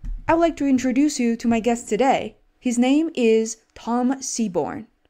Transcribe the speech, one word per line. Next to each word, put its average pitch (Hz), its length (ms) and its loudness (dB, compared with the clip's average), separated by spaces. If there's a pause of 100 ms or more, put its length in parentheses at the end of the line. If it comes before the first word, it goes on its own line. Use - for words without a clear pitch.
(260)
I'd 330 140 2
like 330 160 2
to 285 100 -2
introduce 262 540 2
you 233 160 0
to 233 100 -6
my 233 140 2
guest 233 280 -2
today. 220 460 0 (240)
His 240 220 -2
name 302 340 2
is 226 440 2 (180)
Tom 247 440 -2
Seaborn. 180 680 -6 (220)